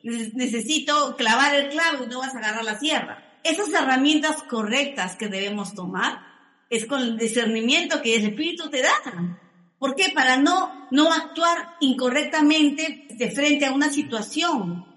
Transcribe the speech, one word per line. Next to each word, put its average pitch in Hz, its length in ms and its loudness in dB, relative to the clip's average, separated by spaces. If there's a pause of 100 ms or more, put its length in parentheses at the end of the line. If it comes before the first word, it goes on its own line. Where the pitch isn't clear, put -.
"Nece-, 226 300 -6
necesito 262 840 0
clavar 254 380 4
el 285 140 2
clavo", 302 340 0
y 226 40 -10
no 254 120 -8
vas 254 140 -6
a 233 40 -10
agarrar 220 260 -4
la 214 140 -6
sierra. 277 460 -4 (180)
Esas 302 300 0
herramientas 294 720 2
correctas 226 720 -2
que 214 120 -6
debemos 196 460 -6
tomar 190 460 -4 (500)
es 226 160 -2
con 262 160 -2
el 226 160 -4
discernimiento 233 800 0
que 226 160 0
el 214 100 2
Espíritu 320 440 -4
te 262 120 -2
da. 208 580 -2 (380)
¿Por 262 180 -2
qué? 370 180 2
Para 262 240 4
no, 359 540 2
no 311 200 6
actuar 330 680 0
incorrectamente 294 1300 2
de - 200 -4
frente 285 360 2
a 262 60 0
una 294 180 2
situación 233 920 -2 (120)